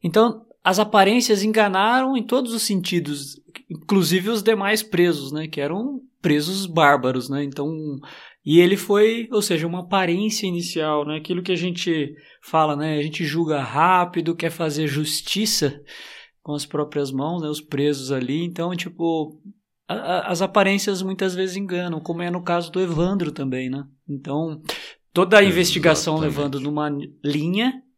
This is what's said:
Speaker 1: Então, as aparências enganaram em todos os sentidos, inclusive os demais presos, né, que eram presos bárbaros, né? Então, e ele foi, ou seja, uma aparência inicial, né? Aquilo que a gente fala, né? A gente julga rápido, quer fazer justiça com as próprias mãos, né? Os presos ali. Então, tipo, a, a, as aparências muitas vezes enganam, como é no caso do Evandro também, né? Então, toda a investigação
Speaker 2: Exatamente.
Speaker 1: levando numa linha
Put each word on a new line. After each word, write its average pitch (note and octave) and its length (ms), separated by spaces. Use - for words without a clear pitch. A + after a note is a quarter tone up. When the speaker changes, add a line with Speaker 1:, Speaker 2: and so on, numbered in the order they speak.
Speaker 1:
Então, G#3+ 460
as F#3 160
aparências G#3+ 640
enganaram A3 720
em A3+ 60
todos B3 320
os A3 80
sentidos, D#3+ 800
inclusive F#3 640
os A#3 100
demais G#3+ 440
presos, E3 480
né, D#3 160
que D#3 120
eram G#3+ 400
presos E3+ 440
bárbaros, C3+ 600
né? C#3 140
Então, C#3+ 240
e D#3 160
ele F#3 160
foi, A3 560
ou A3+ 100
seja, E3 240
uma F3 140
aparência F#3+ 680
inicial, D#3+ 580
né? D3+ 120
Aquilo F3 260
que F3+ 80
a F3+ 60
gente E3+ 580
fala, D3+ 340
né? D3+ 220
A D3 40
gente D#3 220
julga D#3 360
rápido, E3+ 760
quer E3 140
fazer D#3 360
justiça D3+ 960
com D3+ 120
as C#3+ 120
próprias D3 440
mãos, D#3 320
né? D3+ 60
Os D3+ 120
presos C#3 520
ali. C3+ 320
Então, E3+ 320
tipo, E3 640
a, - 60
a, F3 360
as E3+ 120
aparências G3 600
muitas F#3+ 320
vezes F#3 220
enganam, F3+ 440
como E3+ 220
é F3 80
no F3 120
caso E3+ 280
do F3+ 100
Evandro F3 520
também, C3 380
né? C#3 140
Então, D3 520
toda F#3 260
a G3+ 60
investigação E3 720
Speaker 2:
Exatamente. D3+ 200
Speaker 1:
levando C#3+ 240
numa D3 300
linha F3 580